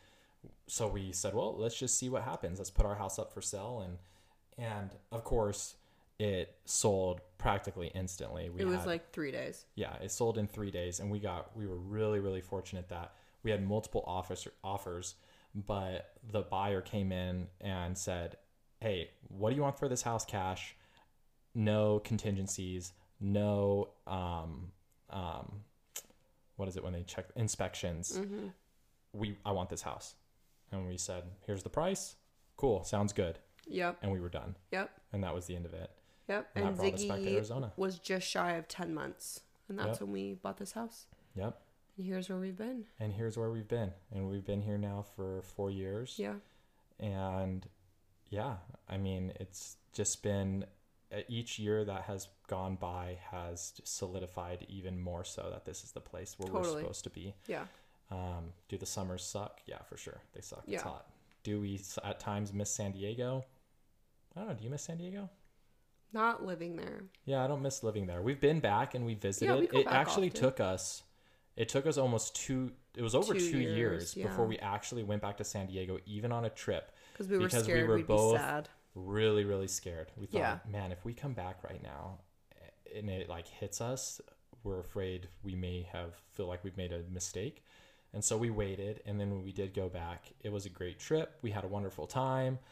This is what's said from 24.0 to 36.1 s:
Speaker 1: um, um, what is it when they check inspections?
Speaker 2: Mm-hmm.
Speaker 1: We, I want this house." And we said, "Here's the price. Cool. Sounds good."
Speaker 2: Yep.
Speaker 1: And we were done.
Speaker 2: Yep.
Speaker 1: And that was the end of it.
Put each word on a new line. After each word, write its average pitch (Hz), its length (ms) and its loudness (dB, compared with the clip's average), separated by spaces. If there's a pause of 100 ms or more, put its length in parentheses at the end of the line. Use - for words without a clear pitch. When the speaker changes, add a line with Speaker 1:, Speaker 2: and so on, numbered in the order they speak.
Speaker 1:
um, 87 640 -4 (380)
um, 92 540 -6 (920)
what 98 140 -2
is 90 80 -4
it - 60 -4
when 90 100 -4
they 87 100 -2
check - 220 -8 (100)
inspections? 92 840 -2
Speaker 2:
Mm-hmm. 202 300 -4 (680)
Speaker 1:
We, 104 320 -2
I 104 60 2
want 90 180 0
this 80 120 -6
house." - 340 -8 (560)
And 95 160 -2
we 90 100 -4
said, 90 260 -4 (220)
"Here's 98 180 -2
the - 60 -8
price. 190 460 0 (400)
Cool. 110 300 4
Sounds 104 260 2
good." 87 280 0 (280)
Speaker 2:
Yep. 175 340 0
Speaker 1:
And 101 100 0
we 92 100 0
were 87 80 -4
done. - 260 -6 (160)
Speaker 2:
Yep. - 180 -2 (220)
Speaker 1:
And 101 120 0
that 82 100 0
was 87 140 -4
the 90 80 -6
end 85 100 -4
of 80 80 -10
it. 87 160 -8 (400)